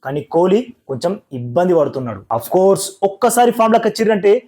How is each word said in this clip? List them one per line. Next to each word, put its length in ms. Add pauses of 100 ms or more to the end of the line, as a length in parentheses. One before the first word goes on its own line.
కానీ 180 (120)
కోహ్లీ 260 (300)
కొంచెం 220 (260)
ఇబ్బంది 400
పడుతున్నాడు. 420 (160)
Of 180
course, 300 (240)
ఒక్కసారి 500
ఫామ్ 160
లోకి 160
వచ్చిర్రంటే 420 (140)